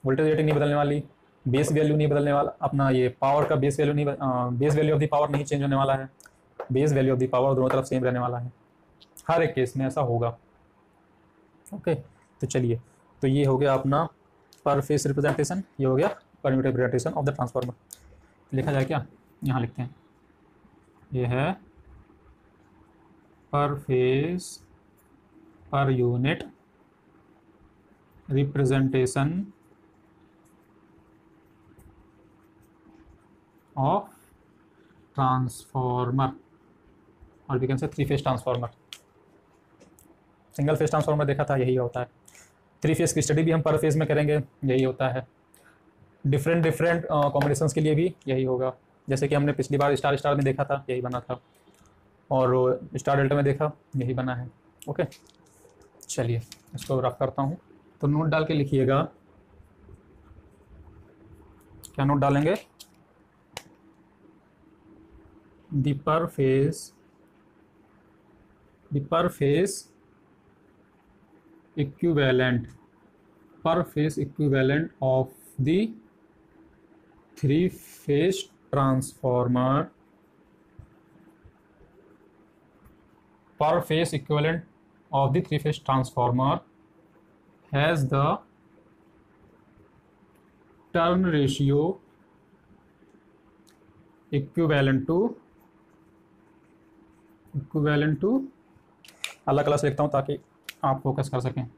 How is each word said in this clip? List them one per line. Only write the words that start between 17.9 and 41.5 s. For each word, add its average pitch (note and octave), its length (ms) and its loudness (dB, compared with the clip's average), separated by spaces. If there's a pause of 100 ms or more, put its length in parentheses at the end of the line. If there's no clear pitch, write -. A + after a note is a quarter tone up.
लिखा C3+ 180 -2
जाए C3+ 140 0
क्या, C#3 200 -4 (380)
यहाँ C3 180 0
लिखते A#2 200 -6
हैं, B2 140 -10 (1160)
ये B2+ 120 -2
है C3+ 300 -2 (2000)
per C#3+ 140 0 (100)
phase C#3 720 0 (1200)
per C#3 160 2
unit B2 540 0 (1900)
representation C3+ 1120 0 (4000)
of D3+ 220 2 (1160)
transformer, C3 1120 0 (1200)
or B2+ 80 0
we C3 80 -2
can C3+ 100 0
say D3+ 100 -4
three C#3+ 240 -4
phase C#3 160 0
transformer। B2 400 -2 (1900)
Single D3+ 180 0
phase D3+ 140 0
transformer D3+ 360 0
देखा C#3 180 -2
था, C#3+ 120 -2